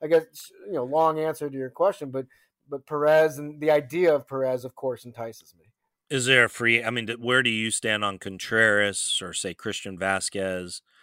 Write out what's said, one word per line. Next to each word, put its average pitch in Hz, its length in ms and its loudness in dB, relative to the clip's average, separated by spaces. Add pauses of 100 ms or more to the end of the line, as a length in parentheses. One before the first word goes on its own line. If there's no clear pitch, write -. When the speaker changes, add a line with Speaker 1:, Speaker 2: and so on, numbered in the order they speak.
Speaker 1:
I 160 60 -4
guess, 160 160 4 (420)
you 202 80 -10
know, 135 100 -2
long 156 360 2
answer 156 280 -4
to 139 80 -10
your 131 140 -6
question, 165 400 0
but, 131 160 -6 (420)
but 139 200 -12
Perez 151 500 4
and 147 240 -12
the 156 80 2
idea 151 460 2
of 135 120 -4
Perez, 131 380 -2
of 127 80 -14
course, 127 320 -8
entices 117 540 -14
me. 80 60 -20 (440)
Speaker 2:
Is 131 160 0
there 127 200 6
a 110 40 2
free, 117 340 0
I 113 60 -2
mean, 117 160 -4
d-, 113 140 -6
where 123 240 2
do 120 80 0
you 110 180 -2
stand 107 340 -2
on 101 140 -4
Contreras 101 1040 0
or, 87 120 -10
say, 92 200 -6
Christian 98 440 -10
Vasquez, 95 840 -4 (220)